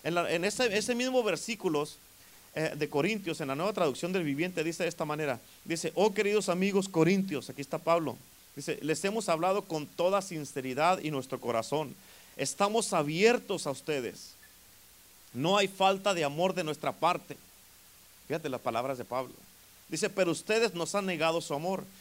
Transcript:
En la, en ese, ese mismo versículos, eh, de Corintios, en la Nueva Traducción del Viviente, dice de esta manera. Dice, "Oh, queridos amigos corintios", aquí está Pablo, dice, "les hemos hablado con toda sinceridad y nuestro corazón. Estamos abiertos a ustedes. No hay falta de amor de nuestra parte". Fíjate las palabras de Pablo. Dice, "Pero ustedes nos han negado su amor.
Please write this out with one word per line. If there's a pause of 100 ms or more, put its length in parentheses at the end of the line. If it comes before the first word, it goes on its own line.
En
la,
en
ese,
ese
mismo
versículos, (560)
eh,
de
Corintios,
en
la
Nueva
Traducción
del
Viviente,
dice
de
esta
manera. (280)
Dice,
"Oh,
queridos
amigos
corintios",
aquí
está
Pablo, (400)
dice,
"les
hemos
hablado
con
toda
sinceridad
y
nuestro
corazón. (440)
Estamos
abiertos
a
ustedes. (1000)
No
hay
falta
de
amor
de
nuestra
parte". (880)
Fíjate
las
palabras
de
Pablo. (560)
Dice,
"Pero
ustedes
nos
han
negado
su
amor. (160)